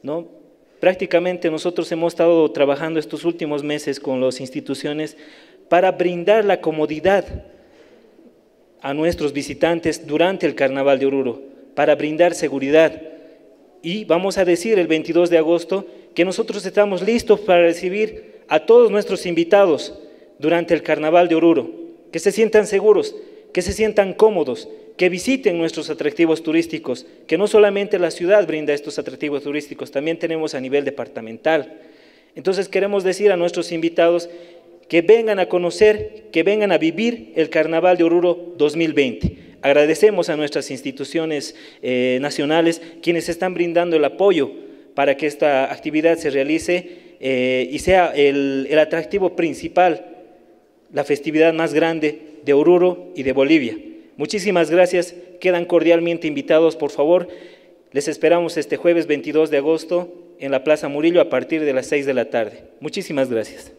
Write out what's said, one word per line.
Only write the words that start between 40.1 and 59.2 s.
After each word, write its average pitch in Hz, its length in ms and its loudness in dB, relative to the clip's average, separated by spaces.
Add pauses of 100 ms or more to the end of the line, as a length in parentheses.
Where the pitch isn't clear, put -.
a 160 60 -2
nuestras 147 340 -4
instituciones, 143 840 -6 (260)
eh, 127 400 0
nacionales 156 580 0 (220)
quienes 170 260 -2
están 175 280 -4
brindando 170 400 0
el 151 100 4
apoyo 156 460 0 (420)
para 139 240 0
que 156 80 -6
esta 143 480 0
actividad 156 460 -2
se 151 100 -4
realice, 156 720 -2 (200)
eh, 127 520 -2
y 147 80 -8
sea 180 360 2
el, 139 540 2
el 156 80 2
atractivo 165 580 0
principal, 165 680 0 (880)
la 143 100 -4
festividad 156 480 0
más 160 220 -2
grande 156 720 -2
de 139 80 2
Oruro 175 600 2
y 135 80 -10
de 127 100 -2
Bolivia. 135 460 2 (380)
Muchísimas 175 520 0
gracias, 180 460 2 (240)
quedan 175 260 0
cordialmente 170 640 2
invitados, 156 480 2
por 143 160 -6
favor. 175 360 2 (640)
Les 143 160 -4
esperamos 160 500 0
este 147 200 -4
jueves 170 300 2
veintidós 147 420 0